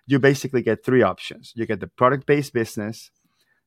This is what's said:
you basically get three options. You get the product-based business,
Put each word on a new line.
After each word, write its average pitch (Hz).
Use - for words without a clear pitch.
you 135
basically 139
get 110
three 127
options. -
You 113
get 107
the 87
product-based 139
business, 110